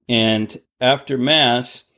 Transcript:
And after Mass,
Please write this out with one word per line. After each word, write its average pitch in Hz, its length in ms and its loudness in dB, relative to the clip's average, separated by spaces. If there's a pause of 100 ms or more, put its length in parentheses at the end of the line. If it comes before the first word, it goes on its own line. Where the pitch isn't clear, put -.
And 110 500 0 (220)
after 135 360 0
Mass, 127 640 0 (140)